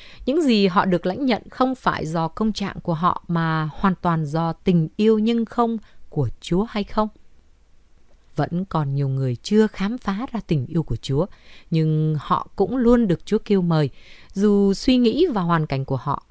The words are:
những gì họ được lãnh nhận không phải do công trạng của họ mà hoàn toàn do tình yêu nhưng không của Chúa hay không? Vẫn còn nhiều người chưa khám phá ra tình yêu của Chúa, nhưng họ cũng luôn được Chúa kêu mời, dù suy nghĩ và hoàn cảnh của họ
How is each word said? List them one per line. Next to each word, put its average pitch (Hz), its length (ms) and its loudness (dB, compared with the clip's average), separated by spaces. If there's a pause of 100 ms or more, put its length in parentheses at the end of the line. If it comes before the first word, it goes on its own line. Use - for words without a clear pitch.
(260)
những 302 160 0
gì 220 240 4
họ 180 180 2
được 180 220 0
lãnh 233 200 -2
nhận 233 240 0
không 262 240 -2
phải - 320 -2
do 165 220 -2
công 220 240 -2
trạng - 280 -6
của 175 140 -2
họ 170 340 -2
mà 160 440 0
hoàn 190 300 0
toàn 160 240 0
do 165 260 -2
tình 170 440 2
yêu 220 220 4
nhưng 226 260 0
không 233 340 -2 (300)
của 135 200 -2 (120)
Chúa 180 220 -2
hay 214 220 -6
không? 214 240 -2 (1300)
Vẫn 185 280 -2
còn 147 300 -2
nhiều 139 140 -2
người 135 280 -2
chưa 214 300 2
khám 208 320 -4
phá 208 340 -6
ra 214 140 -4
tình 139 200 0
yêu 160 160 -2
của 117 140 -2
Chúa, 143 300 -2 (440)
nhưng 156 500 2
họ - 360 -2
cũng 196 200 0
luôn 240 300 4
được 170 200 -2
Chúa 208 180 0
kêu 196 180 2
mời, 156 280 2 (420)
dù 202 420 4
suy 254 220 2
nghĩ 247 300 4
và 214 160 -2
hoàn 165 240 0
cảnh 135 180 -4
của 135 120 -4
họ - 340 -6